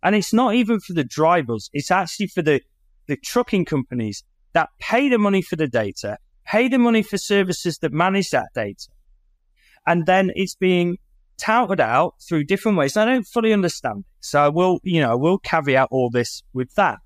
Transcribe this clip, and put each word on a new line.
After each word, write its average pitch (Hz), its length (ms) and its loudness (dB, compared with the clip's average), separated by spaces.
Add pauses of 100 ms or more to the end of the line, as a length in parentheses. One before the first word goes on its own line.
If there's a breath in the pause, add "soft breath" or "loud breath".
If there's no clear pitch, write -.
And 196 140 2
it's 202 180 0
not 226 220 2
even 226 240 2
for - 140 -10
the 165 100 0
drivers. 143 680 0
It's 143 180 -6
actually 185 360 -2
for - 140 -4
the, 147 200 2 (460)
the 147 100 -4
trucking 226 480 -2
companies 123 580 -6 (300)
that 160 160 0 (100)
pay 269 300 0
the 247 80 2
money 202 240 2
for 180 140 -6
the 156 120 -2
data, 107 500 -4 (280)
pay 233 220 0
the 262 100 0
money 233 260 2
for - 140 -6
services 185 640 -2
that 151 140 -4
manage 185 380 0
that 120 220 -2
data. 101 340 -8 (1000 soft breath)
And 170 200 0
then 185 300 2
it's 185 200 -4
being 180 420 0 (400)
touted 214 420 0
out 135 360 2 (120)
through 156 180 -2
different 196 320 0
ways. 139 180 0
And 214 140 2
I 254 40 2
don't 254 100 0
fully 226 300 0
understand 165 460 -2
it. - 260 -20
So 143 160 0
I 147 80 4
will, 175 340 2
you 170 180 0
know, 127 100 2
I 113 40 2
will 165 240 2
caveat 135 520 0
all 127 180 0
this 120 340 -4 (100)
with 127 220 -6
that. 151 300 0